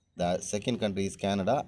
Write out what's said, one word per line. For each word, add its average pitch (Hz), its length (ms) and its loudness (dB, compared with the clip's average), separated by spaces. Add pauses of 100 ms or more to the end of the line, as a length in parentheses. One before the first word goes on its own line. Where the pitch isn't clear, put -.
(160)
the 90 240 2
second 107 400 -2
country 98 280 0
is 90 80 -6
Canada, 101 520 2